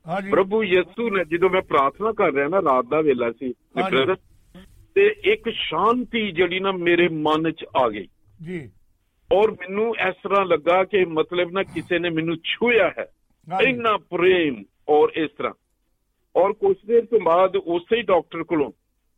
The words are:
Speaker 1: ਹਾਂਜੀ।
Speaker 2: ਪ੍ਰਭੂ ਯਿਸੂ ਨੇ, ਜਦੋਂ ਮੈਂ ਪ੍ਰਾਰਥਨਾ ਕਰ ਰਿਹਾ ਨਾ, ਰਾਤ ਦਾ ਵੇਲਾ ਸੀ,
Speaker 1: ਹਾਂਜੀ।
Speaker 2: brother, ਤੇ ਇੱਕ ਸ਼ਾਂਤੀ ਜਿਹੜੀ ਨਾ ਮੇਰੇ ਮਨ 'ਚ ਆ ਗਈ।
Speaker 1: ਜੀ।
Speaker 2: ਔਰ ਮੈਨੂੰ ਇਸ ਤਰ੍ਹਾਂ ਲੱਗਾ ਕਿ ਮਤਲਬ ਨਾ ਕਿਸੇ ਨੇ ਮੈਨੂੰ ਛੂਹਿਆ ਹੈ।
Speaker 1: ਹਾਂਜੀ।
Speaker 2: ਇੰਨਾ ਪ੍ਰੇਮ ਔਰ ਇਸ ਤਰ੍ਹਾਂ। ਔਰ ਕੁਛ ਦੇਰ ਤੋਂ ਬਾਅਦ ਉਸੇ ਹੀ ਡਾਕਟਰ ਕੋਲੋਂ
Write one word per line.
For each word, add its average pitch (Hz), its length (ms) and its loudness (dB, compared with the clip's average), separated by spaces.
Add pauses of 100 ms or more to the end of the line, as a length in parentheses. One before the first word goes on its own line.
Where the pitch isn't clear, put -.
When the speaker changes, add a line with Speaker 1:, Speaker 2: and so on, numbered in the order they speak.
Speaker 1:
ਹਾਂਜੀ। 196 220 -6
Speaker 2:
ਪ੍ਰਭੂ 208 340 0
ਯਿਸੂ 185 520 -2
ਨੇ, 180 80 0
ਜਦੋਂ 170 260 0
ਮੈਂ 185 120 0
ਪ੍ਰਾਰਥਨਾ 165 500 0
ਕਰ 196 200 0
ਰਿਹਾ 143 160 0
ਨਾ, 180 100 0
ਰਾਤ 131 260 2
ਦਾ 147 160 -2
ਵੇਲਾ 120 320 0
ਸੀ, 127 180 -8
Speaker 1:
ਹਾਂਜੀ। - 460 -4
Speaker 2:
brother, 190 200 0 (800)
ਤੇ 202 200 4 (100)
ਇੱਕ 220 240 -2
ਸ਼ਾਂਤੀ 220 840 -2
ਜਿਹੜੀ 175 280 0
ਨਾ 190 120 -2
ਮੇਰੇ 170 360 2
ਮਨ 156 440 0
'ਚ - 120 -12 (120)
ਆ 127 120 2
ਗਈ। 104 200 -8 (360)
Speaker 1:
ਜੀ। 160 260 -10 (600)
Speaker 2:
ਔਰ 208 180 4
ਮੈਨੂੰ 202 440 -4 (140)
ਇਸ 185 60 -4
ਤਰ੍ਹਾਂ 196 320 0
ਲੱਗਾ 170 380 2
ਕਿ 190 200 2
ਮਤਲਬ 170 460 -2
ਨਾ 190 120 -4
ਕਿਸੇ 175 360 -4
ਨੇ 170 120 -2
ਮੈਨੂੰ 165 260 -4
ਛੂਹਿਆ 214 520 0 (100)
ਹੈ। 101 80 -8 (460)
Speaker 1:
ਹਾਂਜੀ। 196 180 0
Speaker 2:
ਇੰਨਾ 233 260 -2
ਪ੍ਰੇਮ 170 680 0 (240)
ਔਰ 151 280 4
ਇਸ 156 220 -4
ਤਰ੍ਹਾਂ। 120 140 -4 (840)
ਔਰ 196 160 4
ਕੁਛ 196 240 0 (100)
ਦੇਰ 233 180 4
ਤੋਂ 214 160 0
ਬਾਅਦ 180 360 2
ਉਸੇ 175 400 -2
ਹੀ 233 60 0
ਡਾਕਟਰ 170 400 -2
ਕੋਲੋਂ 156 300 -2 (460)